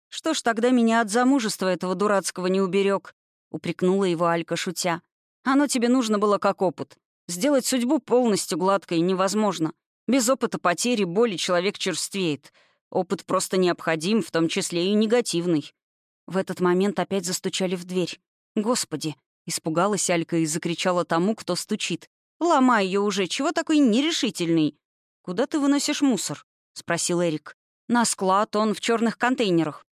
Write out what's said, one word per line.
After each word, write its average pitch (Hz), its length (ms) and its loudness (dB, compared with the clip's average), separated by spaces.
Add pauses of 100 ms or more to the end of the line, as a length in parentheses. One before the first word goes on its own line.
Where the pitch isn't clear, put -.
"Что - 260 -4
ж - 80 -4
тогда 233 280 2
меня 226 300 4
от 214 100 -2
замужества 233 560 2
этого 185 280 -2
дурацкого 190 520 0
не 190 140 2
уберег?" — 196 520 0 (380)
упрекнула 180 540 0
его 175 240 0
Алька, 170 280 -2
шутя. 170 460 -4 (420)
"Оно 269 220 4
тебе 240 240 0
нужно 226 280 2
было 202 200 2
как 202 240 0
опыт. - 340 -4 (320)
Сделать 247 380 2
судьбу 254 320 0
полностью 220 580 0
гладкой 180 440 0
невозможно. 185 720 0 (340)
Без 233 220 2
опыта 247 300 -2
потери, 208 440 0
боли 190 340 2
человек 180 400 0
черствеет. 170 760 -4 (380)
Опыт 185 340 -4
просто - 320 -2
необходим, 175 640 0
в - 80 -12
том 165 180 0
числе 175 380 -2
и 208 80 2
негативный". 180 800 0 (520)
В 165 100 -8
этот 185 240 -4
момент 185 380 2
опять 190 260 -2
застучали 185 520 -4
в 175 80 -14
дверь. 180 360 -4 (340)
"Господи!" — 202 640 -4 (300)
испугалась 180 640 -2
Алька 170 280 0
и 165 80 2
закричала 170 580 -2
тому, 175 300 0
кто - 200 -6
стучит. - 540 -6 (320)
"Ломай 254 460 2
ее 196 160 0
уже, 196 240 0
чего 294 260 -2
такой 311 260 2
нерешительный?" 214 960 2 (460)
"Куда 185 240 -4
ты 320 120 -4
выносишь 285 440 0
мусор?" — 226 420 0 (280)
спросил 175 500 -2
Эрик. 160 340 -4 (320)
"На 233 160 2
склад, 196 520 0
он 214 180 0
в - 60 -8
черных 226 380 0
контейнерах. 190 720 0